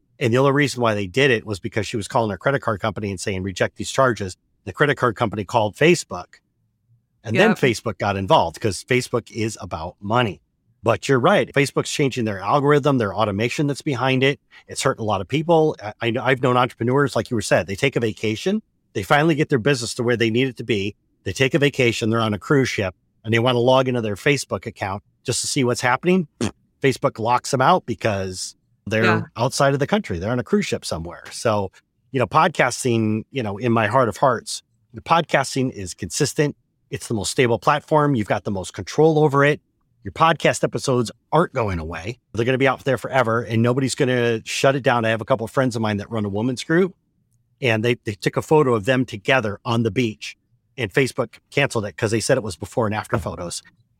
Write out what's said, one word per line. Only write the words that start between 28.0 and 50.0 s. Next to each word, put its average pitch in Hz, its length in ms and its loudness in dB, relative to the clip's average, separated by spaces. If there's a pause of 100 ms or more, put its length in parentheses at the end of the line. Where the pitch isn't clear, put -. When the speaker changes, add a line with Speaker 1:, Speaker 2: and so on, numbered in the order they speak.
Speaker 1:
they're 110 180 0
Speaker 2:
Yeah. - 180 2 (140)
Speaker 1:
outside 139 380 0
of 139 60 -2
the 139 80 -2
country. 180 320 -2
They're 101 120 -4
on 123 80 -2
a - 40 -6
cruise 202 240 0
ship - 180 -6
somewhere. 85 460 -8
So, 104 400 -2 (400)
you 135 80 -4
know, 117 80 0
podcasting, 120 1040 2
you 131 120 -6
know, 101 140 -6
in 117 160 0
my 113 140 4
heart 123 220 4
of - 80 -6
hearts, - 440 0 (320)
the 113 80 -16
podcasting 143 680 0
is 95 240 -10
consistent. 143 600 -2 (360)
It's - 160 -10
the 123 80 -4
most 98 160 -4
stable 117 280 2
platform. 147 560 2
You've 107 120 0
got 110 180 -2
the 113 60 -4
most 95 220 -6
control 151 460 2
over 139 240 4
it. 147 160 2 (440)
Your 98 100 -12
podcast 160 500 2
episodes 123 480 -2 (220)
aren't 156 200 4
going 104 260 -2
away. 82 400 -10 (140)
They're 117 120 -2
gonna 131 120 0
be 131 100 2
out - 180 -2
there 131 120 0
forever 117 440 0
and 113 200 0
nobody's 123 320 0
gonna 120 520 0
shut - 280 2
it 139 100 -2
down. 120 200 2
I 113 60 2
have 113 100 0
a 117 60 -8
couple 113 180 0
of 110 80 -8
friends 127 240 0
of 117 60 -2
mine 107 160 0
that 98 120 -8
run 110 140 -4
a 104 60 -2
women's 113 340 -4
group 180 320 0 (640)
and 113 220 0
they, 120 120 2 (100)
they 110 80 -6
took - 240 -4
a 123 40 -2
photo 147 320 4
of 104 120 0
them 131 200 2
together 110 600 -2
on 117 180 0
the 110 80 0
beach 113 460 -4 (400)